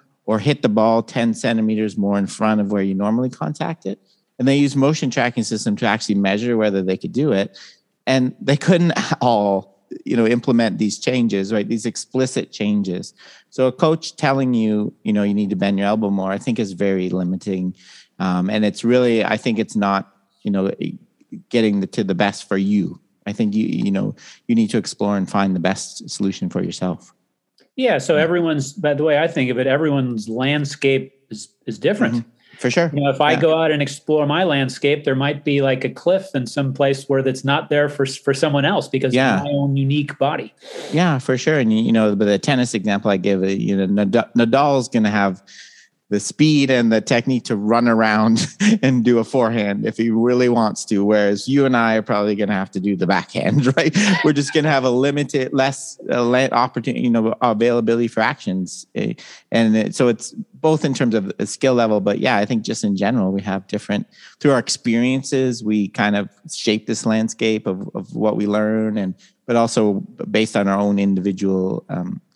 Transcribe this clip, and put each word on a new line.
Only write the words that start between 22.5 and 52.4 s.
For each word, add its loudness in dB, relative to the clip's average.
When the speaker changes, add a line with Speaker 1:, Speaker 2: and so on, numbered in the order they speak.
Speaker 1:
you. 0
I -8
think -2
you, 0
you -2
know, -2
you 2
need 2
to 0
explore -2
and -4
find 0
the -2
best -4
solution -4
for -4
yourself. -6
Speaker 2:
Yeah. 2
So 2
Speaker 1:
Yeah. 4
Speaker 2:
everyone's, 0
by 0
the 0
way, 2
I 0
think -2
of -2
it, 0
everyone's 0
landscape -2
is, -16
is -8
different. 0
Speaker 1:
Mm-hmm. -6
For -2
sure. 0
Speaker 2:
You 0
know, 2
if -2
I 4
Speaker 1:
Yeah. 0
Speaker 2:
go 4
out 2
and 0
explore -2
my 0
landscape, 0
there 2
might -2
be, 2
like, 0
a -2
cliff -2
in -2
some -4
place 0
where 2
that's -2
not 0
there 2
for, -2
for -2
someone 0
else 0
because -2
Speaker 1:
Yeah. 4
Speaker 2:
of -2
my -4
own 0
unique 0
body. -2
Speaker 1:
Yeah, 2
for 0
sure. 2
And, 2
you 2
know, 4
but 2
the 2
tennis 0
example 0
I 4
give, 0
uh, 0
you 0
know, 0
Nad-, 0
Nadal's 2
gonna 0
have 0
the 0
speed 2
and 4
the 4
technique 0
to -2
run 2
around 4
<laughs> 2
and 2
do 4
a 2
forehand 0
if -4
he 0
really 2
wants 0
to. 0
Whereas 2
you 2
and 2
I 2
are 0
probably 0
gonna -2